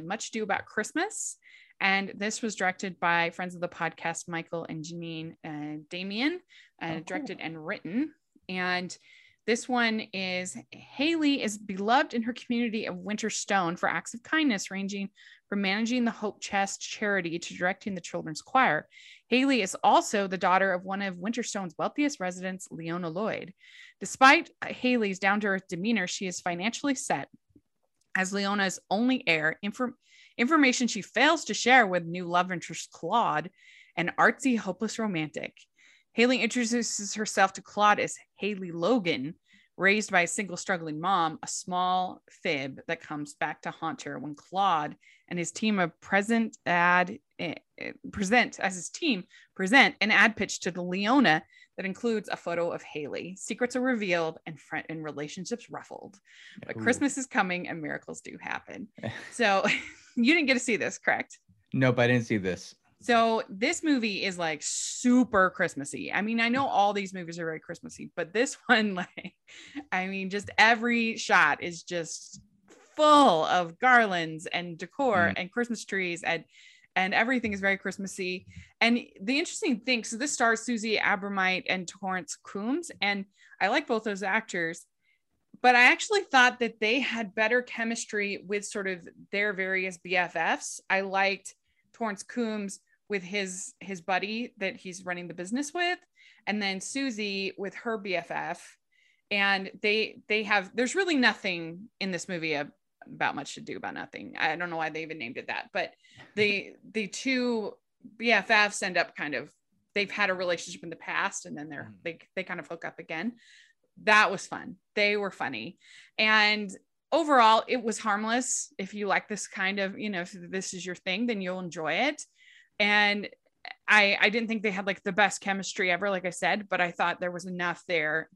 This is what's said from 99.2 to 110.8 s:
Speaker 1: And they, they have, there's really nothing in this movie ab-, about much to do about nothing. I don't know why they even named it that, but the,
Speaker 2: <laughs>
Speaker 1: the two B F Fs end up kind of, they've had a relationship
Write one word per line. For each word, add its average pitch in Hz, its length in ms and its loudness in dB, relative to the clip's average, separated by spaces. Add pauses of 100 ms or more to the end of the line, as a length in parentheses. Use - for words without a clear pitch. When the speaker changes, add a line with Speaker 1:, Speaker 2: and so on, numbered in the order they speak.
Speaker 1:
And 196 360 2 (140)
they, 214 460 0
they 214 160 0
have, 196 320 2
there's 240 180 0
really 359 220 2
nothing 190 720 0 (120)
in 190 120 -4
this 170 160 -6
movie 160 260 -2
ab-, 143 160 -4 (360)
about 151 280 -4
much - 220 -10
to - 40 -14
do 131 160 -10
about 95 180 -8
nothing. - 440 -12
I 160 160 0
don't 175 160 -6
know 165 60 -6
why 160 140 -2
they 160 120 -8
even 156 160 -10
named 120 200 -8
it 113 100 -10
that, - 240 -8
but 185 200 -4 (440)
the, 202 460 0
Speaker 2:
<laughs> 180 100 -20
Speaker 1:
the 214 160 -4
two 247 640 -2 (440)
B 233 140 0
F 202 200 4
Fs 208 320 4
end 185 140 -2
up - 200 0
kind 151 180 -4
of, 135 160 -6 (460)
they've 202 140 0
had 202 200 0
a 185 40 0
relationship 175 500 -4